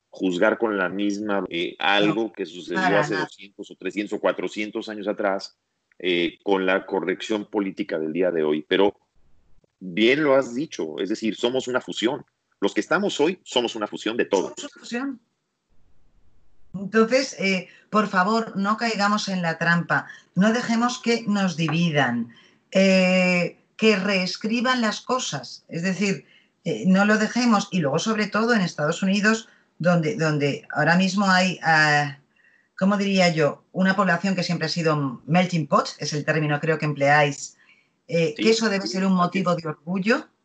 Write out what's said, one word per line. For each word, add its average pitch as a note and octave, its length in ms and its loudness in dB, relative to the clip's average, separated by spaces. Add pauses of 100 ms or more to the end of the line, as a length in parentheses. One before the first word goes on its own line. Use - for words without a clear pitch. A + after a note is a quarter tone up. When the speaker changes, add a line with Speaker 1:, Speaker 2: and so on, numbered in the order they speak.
(100)
Speaker 1:
juzgar G2 480 0
con A2 200 0
la F2+ 100 0
misma, G2+ 600 -4
eh, E2+ 300 -6
algo G#2 460 2
Speaker 2:
No, G#2+ 80 -6
Speaker 1:
que F#2 140 -2
sucedió F2 340 -6
Speaker 2:
para G2 200 2
Speaker 1:
hace G2+ 140 -2
Speaker 2:
nada. F#2 100 -2
Speaker 1:
doscientos - 460 -16
o - 60 -18
trescientos G2 400 -6
o - 40 -6
cuatrocientos G2+ 680 -4
años G#2 200 -8
atrás, G2 480 -4 (420)
eh, F2 440 -2
con F#2+ 240 0
la F#2+ 200 0
corrección F#2+ 600 -4
política F#2+ 520 -4
del D#2 140 -4
día F2+ 180 0
de E2 120 -2
hoy. D2+ 240 0
Pero F#2+ 280 2 (840)
bien A2 460 2
lo C#3 100 4
has B2 200 0
dicho, F2+ 440 -6
es F#2 120 -4
decir, A2 260 -4
somos B2+ 320 -2
una B2 120 -2
fusión. B2 440 -6 (360)
Los G2 140 -2
que - 60 0
estamos F3 400 -2
hoy F3+ 240 0
somos A#2+ 320 -4
una G#2 100 -4
fusión - 300 -6
de G#2+ 80 0
todos. F#2 320 -2
Speaker 2:
Somos - 180 -16
una - 60 -20
fusión. B3 400 -8 (1500)
Entonces, A3 640 2
eh, F#3 300 -2 (220)
por G#3 180 2
favor, G#3+ 480 0
no G3+ 200 0
caigamos G#3 520 0
en F#3 140 -2
la E3 160 -2
trampa. E3 480 0 (280)
No G#3 180 4
dejemos A#3+ 480 0
que A#3 260 0
nos G3 300 0
dividan, D3 760 0 (360)
eh, F#3 880 2 (180)
que G#3+ 200 4
reescriban G#3 840 -2
las A3 200 -2
cosas. - 680 -6
Es E3 140 -6
decir, F#3 440 -2 (380)
eh, E3 220 -4
no F#3+ 180 6
lo G#3+ 140 4
dejemos. A3 520 2
Y F3+ 100 0
luego, C#3+ 180 0
sobre G#3+ 280 -2
todo, A3+ 280 0
en G#3+ 60 2
Estados D#3+ 420 -2
Unidos, G#3 460 2 (300)
donde, E3 380 2
donde D3 540 0
ahora D#3 260 2
mismo F#3+ 300 2
hay, F#3 360 2
ah, D3 560 2 (600)
¿cómo G3 180 2
diría G3 320 2
yo? D#3 440 0
Una F#3 240 2
población F#3 380 2
que F3 80 -2
siempre D#3+ 240 -2
ha D3+ 40 -4
sido D3 560 -2
melting E3+ 400 2
pot, - 320 0
es D3+ 140 -6
el D3 120 -4
término D3+ 360 0
creo D#3 180 -2
que D#3 80 -4
empleáis, C#3+ 720 2 (520)
eh, E3 280 0
Speaker 1:
Sí, D3+ 60 -4
Speaker 2:
que A3 80 6
eso A3 180 2
debe G3 180 -2
Speaker 1:
sí, F3 80 -6
Speaker 2:
ser F#3+ 100 -2
un F#3+ 80 2
Speaker 1:
así F3+ 60 2
Speaker 2:
motivo F3 340 0
Speaker 1:
es. E3+ 100 -2
Speaker 2:
de D#3+ 60 -6
orgullo, F#3+ 600 -2 (160)